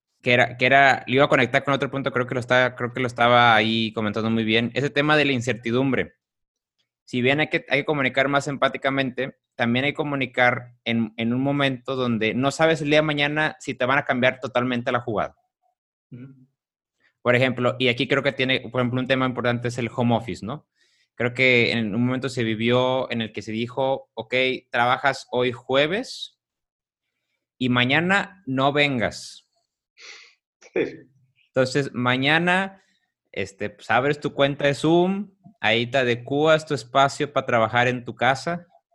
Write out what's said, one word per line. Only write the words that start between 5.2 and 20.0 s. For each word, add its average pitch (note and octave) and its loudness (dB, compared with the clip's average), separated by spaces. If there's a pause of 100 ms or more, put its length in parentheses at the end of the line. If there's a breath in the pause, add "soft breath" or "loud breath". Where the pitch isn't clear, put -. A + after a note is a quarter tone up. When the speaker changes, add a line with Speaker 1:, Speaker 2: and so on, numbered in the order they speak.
Speaker 1:
la C#3 0
incertidumbre. A#2+ -2 (920)
Si B2+ -4
bien C#3 2
hay D3+ -2
que, E3 -4
hay C3+ 2
que C#3+ -4
comunicar C3+ 0
más C#3+ -2
empáticamente, C3+ -2 (200)
también B2 0
hay C#3+ -2
que - -20
comunicar B2+ -2 (100)
en, A2+ -2
en A#2 -2
un B2+ -2
momento C3+ -2
donde A2+ 0
no C3+ -2
sabes D#3+ 0
el D3 -4
día D3+ 4
de D#3 2
mañana D3 -2
si - -8
te B2 -4
van C3 2
a - -2
cambiar B2+ 0
totalmente B2 -2
la B2 0
jugada. G2+ -4 (760)
Speaker 2:
Ujú. C3 -20 (800)
Speaker 1:
Por B2 4
ejemplo, B2 0
y B2+ 2
aquí A#2+ 0
creo C#3 2
que C3+ 0
tiene, C3 0 (100)
por B2+ -2
ejemplo, B2 0
un B2+ -4
tema C3 0
importante A#2+ -2
es A#2+ -8
el A#2 -4
home A#2+ 2